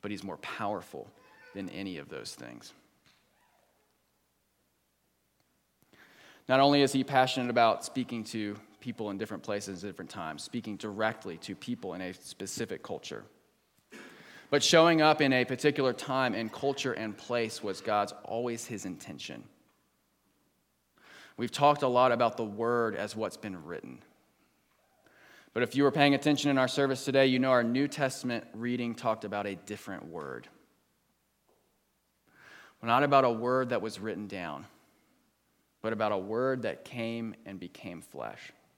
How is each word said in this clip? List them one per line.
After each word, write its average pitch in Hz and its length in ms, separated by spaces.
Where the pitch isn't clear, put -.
But 101 100
he's 92 120
more 87 140
powerful 101 680
than 98 160
any 92 280
of 71 120
those 67 260
things. 60 380
Not 131 120
only 143 220
is 135 120
he 135 100
passionate 131 460
about 117 340
speaking 120 420
to 104 300
people 110 300
in 98 80
different 104 260
places, 98 380
different 92 300
times, 78 320
speaking 110 340
directly 107 640
to 95 160
people 98 380
in 92 80
a 92 120
specific - 680
culture, - 420
but 143 140
showing 165 380
up 151 180
in 135 140
a 123 100
particular 131 480
time 127 420
and 110 180
culture 139 420
and 107 240
place 117 440
was 98 200
God's 104 320
always 117 420
his 104 200
intention. 82 580
We've 117 160
talked 143 300
a 135 60
lot 123 260
about 117 240
the 117 80
word 113 500
as 101 180
what's 107 220
been 90 300
written. 65 340
But 123 60
if 117 120
you 143 100
were 139 60
paying 143 220
attention 143 380
in 135 80
our 131 80
service 131 360
today, 135 220
you 127 140
know 131 100
our 123 140
New 127 240
Testament 127 680
reading 120 400
talked 110 320
about 101 220
a 98 80
different 98 500
word. 73 420
Not 117 180
about 139 240
a 120 60
word 123 380
that 117 120
was 107 180
written 101 280
down, 85 400
but 110 120
about 107 180
a 101 80
word 120 420
that 104 240
came 113 480
and 95 120
became 87 440
flesh. - 480